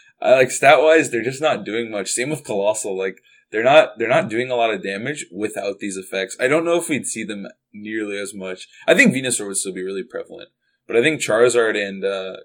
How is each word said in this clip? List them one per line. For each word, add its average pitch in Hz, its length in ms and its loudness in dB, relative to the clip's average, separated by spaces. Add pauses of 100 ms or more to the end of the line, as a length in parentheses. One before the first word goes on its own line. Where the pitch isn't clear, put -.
(220)
uh, 131 140 6
like, 131 140 4
stat-wise, 147 600 6
they're 117 120 -2
just 135 200 -6
not 110 240 -2
doing 110 240 -6
much. 101 200 -6
Same 127 200 -4
with 147 140 -8
Colossal, 104 520 -2
like, 95 200 -4 (340)
they're 107 120 -2
not, 127 360 6
they're 113 100 -2
not 135 220 0
doing 123 200 -4
a 123 60 -2
lot 113 160 2
of 98 100 -6
damage 110 480 -8
without 101 500 -6
these 98 180 -8
effects. 95 420 -6
I 127 80 2
don't 165 160 2
know 170 140 2
if 165 100 -6
we'd 123 180 -4
see 110 180 -8
them 101 220 -12 (280)
nearly 104 440 -8
as 101 140 -10
much. 95 360 -12 (200)
I 147 60 8
think 240 200 4
Venusaur 123 320 -4
would 98 120 -6
still 95 160 -6
be 92 80 -8
really 95 220 -6
prevalent, - 440 -14 (380)
but 107 100 0
I 120 60 6
think 151 180 2
Charizard 113 560 4
and, 98 280 -4
uh, 95 400 -4